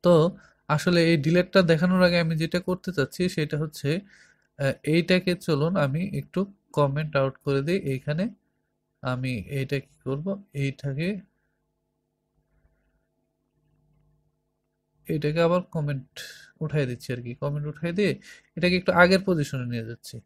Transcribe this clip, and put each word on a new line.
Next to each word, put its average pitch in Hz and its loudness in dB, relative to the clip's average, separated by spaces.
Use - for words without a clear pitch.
তো 175 6
আসলে 170 2
এই 170 4
ডিলিটটা 175 4
দেখানোর 180 4
আগে 175 4
আমি 165 -2
যেটা 165 -2
করতে 185 -4
চাচ্ছি 139 -2
সেটা 156 -2
হচ্ছে, 151 -6
আহ, 135 0
এইটাকে 180 2
চলুন 156 0
আমি 143 -2
একটু - -6
কমেন্ট 147 0
আউট 135 0
করে 139 0
দিই। 180 0
এইখানে 147 -4
আমি 127 -4
এইটা 135 -4
কি - -20
করব, 139 -6
এইটাকে, 139 -4
এটাকে 151 0
আবার 180 2
কমেন্ট 143 -4
উঠাই 151 0
দিচ্ছি - -10
আর 120 -6
কি। 120 -10
কমেন্ট 147 -4
উঠাই 170 -6
দিয়ে 196 2
এটাকে 180 2
একটু 180 0
আগের 185 6
পজিশনে 143 -2
নিয়ে 117 -6
যাচ্ছি। - -16